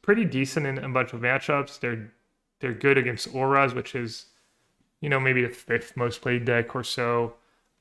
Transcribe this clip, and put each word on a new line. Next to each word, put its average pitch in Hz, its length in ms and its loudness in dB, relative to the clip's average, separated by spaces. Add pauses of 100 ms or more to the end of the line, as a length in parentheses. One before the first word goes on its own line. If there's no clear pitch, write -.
pretty 214 240 4
decent 135 400 -2
in 135 120 -2
a 131 100 -8
bunch 127 260 0
of 120 60 -8
matchups. 135 600 0
They're, 113 320 -6 (500)
they're 127 120 -4
good 139 240 4
against 120 380 -2
Auras, 135 380 4
which 123 220 -6
is, 120 320 -8 (760)
you 147 80 -4
know, 139 100 2
maybe 131 220 4
the 117 80 0
fifth - 480 -4
most 120 240 -2
played 123 240 0
deck 120 280 2
or 127 100 -4
so. 120 500 -2 (480)